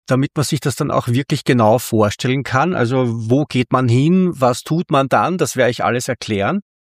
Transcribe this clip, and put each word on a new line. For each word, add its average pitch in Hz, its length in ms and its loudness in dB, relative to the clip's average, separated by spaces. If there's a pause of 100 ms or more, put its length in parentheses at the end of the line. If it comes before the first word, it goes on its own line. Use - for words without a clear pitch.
damit 135 280 0
man 151 100 -2
sich - 140 -4
das - 160 -4
dann 143 160 -4
auch 123 160 -2
wirklich 131 360 -2
genau 117 360 4
vorstellen 120 640 -2
kann. 151 320 0
Also 127 300 0 (240)
wo 143 160 2
geht 127 280 -2
man 127 160 0
hin, 170 440 4
was 127 300 0
tut 165 280 -2
man 139 180 2
dann, 135 280 0
das 160 180 -2
werde 123 160 2
ich 117 120 -6
alles 113 240 -2
erklären. 113 540 -4 (200)